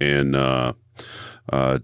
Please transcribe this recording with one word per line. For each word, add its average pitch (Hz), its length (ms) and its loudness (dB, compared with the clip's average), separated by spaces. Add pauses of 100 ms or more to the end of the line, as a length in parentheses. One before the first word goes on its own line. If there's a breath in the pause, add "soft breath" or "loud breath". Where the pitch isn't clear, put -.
and, 71 360 2
uh, 65 360 2 (800 loud breath)
uh, 65 320 2